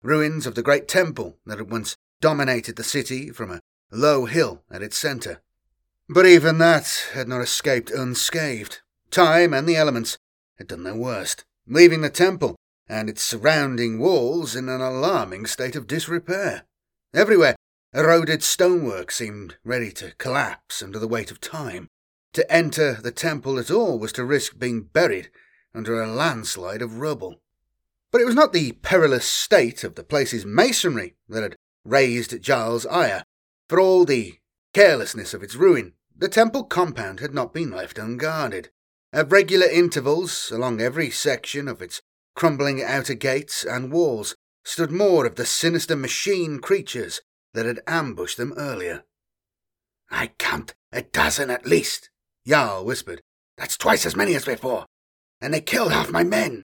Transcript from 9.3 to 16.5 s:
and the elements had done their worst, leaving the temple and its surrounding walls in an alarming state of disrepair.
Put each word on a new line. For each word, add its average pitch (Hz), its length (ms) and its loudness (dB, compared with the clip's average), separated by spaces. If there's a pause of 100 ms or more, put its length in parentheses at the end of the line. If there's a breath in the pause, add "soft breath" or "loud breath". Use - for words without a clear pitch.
and 165 160 0
the 165 80 2
elements 131 400 0 (400)
had - 120 -20
done 87 160 -12
their 98 100 -8
worst, 113 500 -6 (220)
leaving 160 340 8
the 147 100 -2
temple 185 440 0 (340)
and 110 220 -6
its - 120 -8
surrounding 120 760 0
walls 139 560 0
in 131 140 -8
an 131 120 -6
alarming 131 640 -4
state 127 280 -6
of 135 140 -10
disrepair. 165 760 -6 (480)